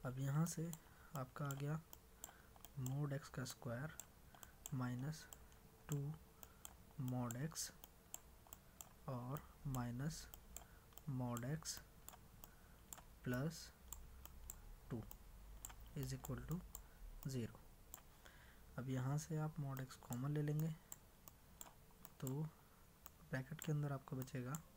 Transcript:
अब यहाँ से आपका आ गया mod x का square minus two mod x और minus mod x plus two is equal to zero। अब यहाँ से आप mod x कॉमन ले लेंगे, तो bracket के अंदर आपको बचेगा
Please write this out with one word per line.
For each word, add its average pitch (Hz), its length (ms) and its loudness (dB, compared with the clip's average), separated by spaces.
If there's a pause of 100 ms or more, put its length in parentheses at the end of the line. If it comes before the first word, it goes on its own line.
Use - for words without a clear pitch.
अब 131 140 2
यहाँ 139 280 8
से 165 260 2 (440)
आपका 139 300 0
आ 139 40 4
गया 143 300 4 (1000)
mod 139 400 6
x - 80 -8
का 127 160 2
square 123 520 0 (760)
minus 127 520 2 (640)
two 143 240 4 (880)
mod 123 300 6
x 143 400 0 (1400)
और 127 320 2 (280)
minus 127 580 2 (840)
mod 127 520 4
x - 180 -2 (1500)
plus 135 420 4 (1200)
two 110 120 0 (920)
is 135 100 2
equal 127 400 0
to 175 120 4 (680)
zero। 120 300 2 (1200)
अब 127 100 0
यहाँ 131 300 6
से 156 200 2
आप 156 180 4
mod 135 300 2
x - 60 -8
कॉमन 127 380 2
ले 151 120 6
लेंगे, 151 260 8 (1500)
तो 139 80 2 (1000)
bracket 131 300 0
के 156 120 4
अंदर 147 200 8
आपको 131 240 0
बचेगा 127 360 2 (240)